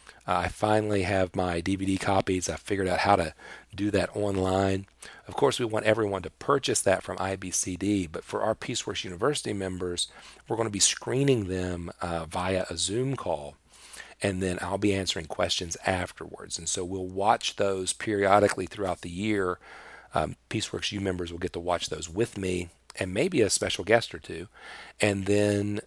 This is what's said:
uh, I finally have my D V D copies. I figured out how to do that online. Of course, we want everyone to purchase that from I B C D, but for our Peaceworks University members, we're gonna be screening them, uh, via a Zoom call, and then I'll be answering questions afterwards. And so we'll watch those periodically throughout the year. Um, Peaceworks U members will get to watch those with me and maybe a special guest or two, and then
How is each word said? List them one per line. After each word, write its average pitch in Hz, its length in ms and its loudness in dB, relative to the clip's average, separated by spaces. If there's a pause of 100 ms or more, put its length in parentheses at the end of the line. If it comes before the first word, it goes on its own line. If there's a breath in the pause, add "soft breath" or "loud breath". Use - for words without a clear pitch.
(280 loud breath)
uh, 90 180 2
I - 20 -2
finally 107 540 2
have 95 340 2
my 90 240 0
D 92 160 0
V 95 100 -2
D 95 120 2
copies. 95 500 2
I 82 80 -4
figured 98 320 -2
out 90 120 2
how 101 180 6
to 82 160 0 (420 loud breath)
do 101 160 0
that 95 240 2
online. 98 720 2 (420 loud breath)
Of 101 60 -12
course, 135 260 2
we 123 60 0
want 107 200 -2
everyone 107 360 4
to 82 80 -10
purchase 135 520 0
that 92 220 4
from 92 160 -6
I 95 160 -2
B 92 160 -8
C 90 240 -2
D, 95 320 0
but 78 160 -10
for - 200 -4
our 107 120 2
Peaceworks - 480 -6
University 110 480 -2
members, 92 560 -4 (400 loud breath)
we're 117 100 0
gonna 113 120 0
be 104 100 -4
screening 120 680 2
them, 90 440 -4 (100)
uh, 85 240 -2
via 90 440 -2
a 85 80 -6
Zoom 123 380 -2
call, 73 400 -6 (640 loud breath)
and 95 220 0
then 90 180 0
I'll 92 160 -2
be 101 160 4
answering 92 320 -2
questions 87 500 -2 (120)
afterwards. - 720 -4
And 82 100 -6
so 92 140 -2
we'll 92 220 -4
watch 98 500 2
those 95 380 0
periodically 98 760 4
throughout 95 340 -4
the 90 80 -8
year. 95 480 0 (560 loud breath)
Um, 78 220 0 (160)
Peaceworks - 400 -4
U 101 100 -4
members 92 300 -2
will 85 80 -10
get 90 140 -4
to 90 60 -6
watch 87 300 -2
those 80 180 -6
with 101 300 -2
me 90 320 -2 (300)
and 92 140 -2
maybe 147 280 2
a 98 80 6
special - 340 0
guest 110 300 2
or 82 60 -12
two, 85 280 -12 (520 loud breath)
and 98 260 4
then 104 600 2